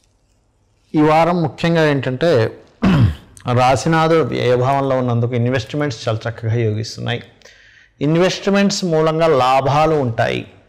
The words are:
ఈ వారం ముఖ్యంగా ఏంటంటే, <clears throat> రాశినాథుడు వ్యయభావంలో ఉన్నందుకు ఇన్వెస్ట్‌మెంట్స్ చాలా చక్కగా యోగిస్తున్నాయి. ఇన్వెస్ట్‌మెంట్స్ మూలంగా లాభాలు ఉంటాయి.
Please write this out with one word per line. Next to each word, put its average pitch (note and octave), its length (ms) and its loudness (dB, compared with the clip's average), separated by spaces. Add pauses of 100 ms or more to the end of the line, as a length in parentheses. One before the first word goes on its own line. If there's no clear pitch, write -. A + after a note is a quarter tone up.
(960)
ఈ D#3 60 2
వారం D#3+ 420 2
ముఖ్యంగా D#3+ 460 0
ఏంటంటే, C3 640 0 (320)
<clears throat> B2+ 680 0
రాశినాథుడు D#3+ 680 2
వ్యయభావంలో B2+ 760 0
ఉన్నందుకు A#2+ 380 -2
ఇన్వెస్ట్‌మెంట్స్ B2+ 720 -4
చాలా A2 120 -2 (100)
చక్కగా A2+ 240 -6
యోగిస్తున్నాయి. A#2 680 -4 (760)
ఇన్వెస్ట్‌మెంట్స్ F#3 840 0
మూలంగా D#3+ 420 2
లాభాలు C#3 680 2
ఉంటాయి. A#2 500 -2 (240)